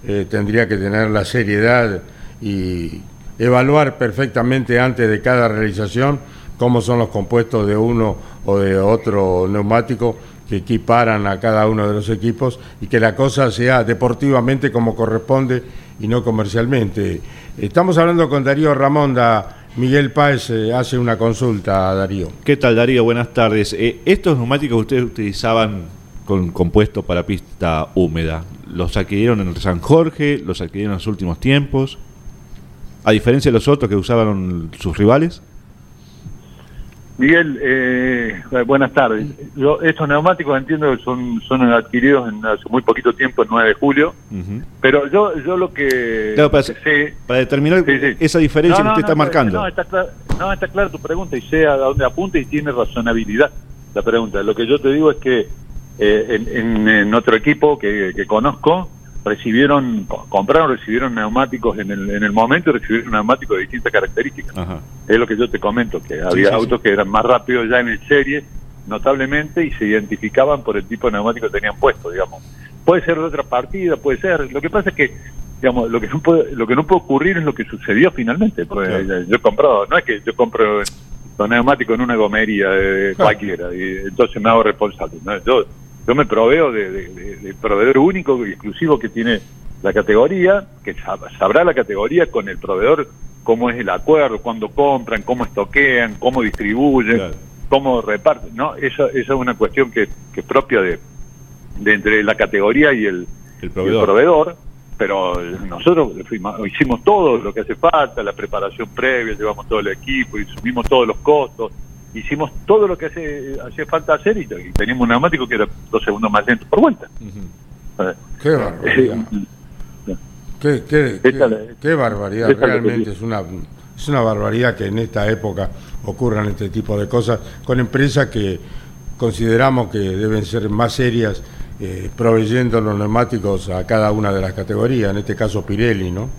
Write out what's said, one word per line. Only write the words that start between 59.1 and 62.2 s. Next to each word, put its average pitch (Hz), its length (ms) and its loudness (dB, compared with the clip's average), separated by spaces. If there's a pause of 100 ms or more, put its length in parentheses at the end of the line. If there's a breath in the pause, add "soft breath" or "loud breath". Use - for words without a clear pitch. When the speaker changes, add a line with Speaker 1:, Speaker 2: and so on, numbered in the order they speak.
Speaker 3:
recibieron, 120 800 2
co-, - 240 -8
compraron, 127 500 2
recibieron 120 380 -4
neumáticos 110 640 -2
en 98 100 -6
el, 98 200 -6
en 104 140 -2